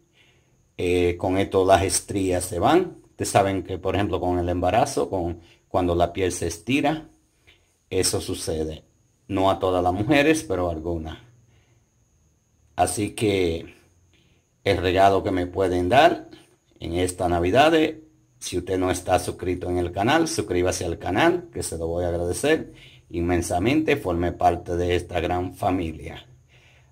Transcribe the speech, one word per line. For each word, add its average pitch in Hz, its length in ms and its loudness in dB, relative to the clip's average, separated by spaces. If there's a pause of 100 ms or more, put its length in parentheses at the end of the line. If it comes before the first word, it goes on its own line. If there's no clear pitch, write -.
(760)
Eh, 87 400 2
con 95 220 0
esto 95 260 2
las 95 160 6
estrías 92 640 -2
se 87 140 -6
van. 165 460 2
Ustedes - 240 -8
saben 98 340 2
que, 90 160 -6
por 92 160 -2
ejemplo, 92 240 0
con 90 180 0
el 87 100 0
embarazo, 92 600 0
con, 87 300 -4 (280)
cuando 90 280 0
la 85 180 2
piel 92 180 0
se 87 140 -6
estira, 143 640 -2 (800)
eso 92 320 0
sucede. 78 640 -6 (440)
No 95 220 2
a 95 80 2
todas 92 260 0
las 90 100 2
mujeres, 143 540 2
pero 90 220 -2
a 85 40 -4
algunas. 80 440 -6 (1600)
Así 104 400 -2
que 90 580 0 (880)
el 98 140 2
regalo 92 460 4
que 101 80 0
me 90 160 0
pueden 90 420 0
dar 156 400 4 (500)
en 85 160 -6
esta 90 340 0
Navidad, 95 440 4 (640)
si - 180 -8
usted 95 200 -4
no 92 140 0
está 90 260 0
suscrito 90 520 -4
en 90 80 -2
el 87 140 -2
canal, 139 360 0
suscríbase 90 580 -2
al 85 140 -6
canal, 156 540 0
que 87 100 -8
se - 140 -8
lo 82 100 -4
voy 85 160 -2
a 87 60 0
agradecer 87 640 -2 (380)
inmensamente, 90 840 0
forme 87 340 -2
parte 87 440 0
de 87 200 0
esta 87 240 -2
gran 87 340 -2
familia. 80 720 -4 (680)